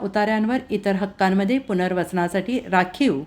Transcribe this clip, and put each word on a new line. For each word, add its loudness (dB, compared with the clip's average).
उतार्यांवर 0
इतर 0
हक्कांमध्ये 0
पुनर्वसनासाठी -2
राखीव 0